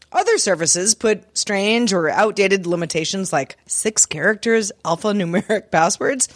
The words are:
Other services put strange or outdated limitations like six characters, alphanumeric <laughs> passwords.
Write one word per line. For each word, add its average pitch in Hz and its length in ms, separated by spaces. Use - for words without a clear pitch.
Other 403 260
services 175 580
put - 420
strange 214 540
or 170 160
outdated 190 580
limitations 170 680
like 143 240
six - 400
characters, 208 680
alphanumeric 185 880
<laughs> - 0
passwords. 196 640